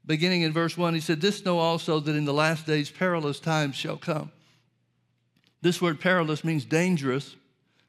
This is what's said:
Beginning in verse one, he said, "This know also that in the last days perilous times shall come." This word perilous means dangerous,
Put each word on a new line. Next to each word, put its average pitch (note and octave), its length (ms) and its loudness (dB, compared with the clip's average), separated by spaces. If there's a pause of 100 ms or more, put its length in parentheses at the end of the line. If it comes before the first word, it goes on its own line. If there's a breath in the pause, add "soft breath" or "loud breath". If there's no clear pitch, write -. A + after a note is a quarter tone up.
Beginning E3+ 340 2
in D#3+ 140 0
verse E3 200 0
one, E3+ 200 0
he D#3+ 60 -2
said, D#3 200 -2
"This G3+ 240 0
know F3 140 0
also E3 420 0
that D3 160 0
in D3+ 80 0
the C#3+ 80 0
last D#3 320 2
days D3 260 0
perilous E3 500 -2
times D3+ 360 0
shall D3 220 -6
come." D3+ 340 -6 (1300 soft breath)
This E3+ 220 2
word E3+ 180 0
perilous E3 440 2
means D#3+ 200 0
dangerous, C#3+ 720 0 (520)